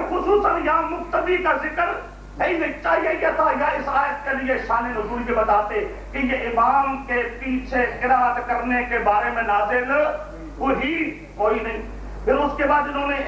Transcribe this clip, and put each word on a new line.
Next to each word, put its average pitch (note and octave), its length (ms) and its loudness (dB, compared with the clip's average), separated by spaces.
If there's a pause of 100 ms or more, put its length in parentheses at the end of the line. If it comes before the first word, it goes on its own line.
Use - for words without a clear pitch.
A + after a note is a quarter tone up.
خصوصاً F4+ 560 2
یا D#4 140 4 (100)
مقتدی F4 480 0
کا D4 160 2 (100)
ذکر F4 260 0 (500)
ہے - 80 2
ہی F4+ 100 0
نہیں۔ C#4+ 140 -2 (120)
چاہیے D#4+ 280 2 (100)
یہ D#4+ 140 2
تھا D4+ 140 4 (100)
یا D4 60 2 (120)
اس C4 160 -4
آیت C#4 320 0
کے C4+ 120 0
لیے C4 180 0 (120)
شان A3+ 240 2
نزول A#3 360 -4
کے A#3+ 60 0
بتاتے G#3+ 500 2 (280)
کہ C4 60 -6
یہ B3+ 300 -2
امام C4 480 2 (120)
کے B3 140 0 (180)
پیچھے B3+ 460 -2 (160)
قرات B3 460 4
کرنے B3 420 0
کے A#3 160 0
بارے G#3 300 4
میں A#3 80 0
نازل G#3 480 2 (680)
ہوئی، C4 360 0 (400)
کوئی A3 240 2
نہیں۔ A3 220 -6 (440)
پھر C4 100 4
اس C#4+ 220 2
کے D4 100 -2
بعد D4 220 4
انہوں C#4+ 180 -2
نے C#4+ 80 0 (120)